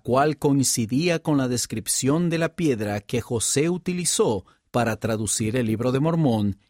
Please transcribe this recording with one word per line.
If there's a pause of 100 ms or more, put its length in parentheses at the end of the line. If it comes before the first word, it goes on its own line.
cual
coincidía
con
la
descripción
de
la
piedra
que
José
utilizó (240)
para
traducir
el
Libro
de
Mormón (100)